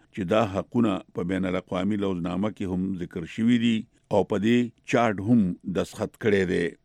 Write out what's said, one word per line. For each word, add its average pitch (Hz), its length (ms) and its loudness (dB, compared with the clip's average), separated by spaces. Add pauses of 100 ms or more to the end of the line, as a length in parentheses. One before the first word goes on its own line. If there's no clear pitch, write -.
(140)
چې 107 80 -8 (120)
دا 107 100 4 (100)
حقونه 101 420 0 (200)
په 90 160 -4
بین 92 220 -2
الاقوامي 98 500 -4
لوزنامه 92 520 -2
کې 101 180 -6
هم 92 300 -4
ذکر 82 320 -10
شوي 117 300 4
دي 117 100 2 (400)
او 95 140 4
په 101 160 0
دې 120 120 4 (360)
چاډ 107 360 2
هم 98 480 2
دستخط 95 360 -4 (100)
کړی 101 200 4 (100)
دی. 87 120 0 (200)